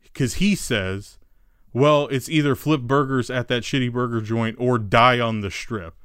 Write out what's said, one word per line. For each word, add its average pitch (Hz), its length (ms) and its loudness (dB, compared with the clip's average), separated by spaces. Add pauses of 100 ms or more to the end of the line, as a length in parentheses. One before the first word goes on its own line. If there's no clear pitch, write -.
(140)
'cause 127 220 -2
he 196 200 2
says, 98 600 -6 (560)
"Well, 143 360 4
it's 131 200 -4
either 147 260 2
flip 147 260 0
burgers 131 480 0
at 123 180 -4
that 120 160 -2
shitty 127 280 -2
burger 117 300 -2
joint 113 380 -2
or 123 180 2
die 120 420 4
on 113 220 -2
the 98 100 -4
strip." 90 540 -10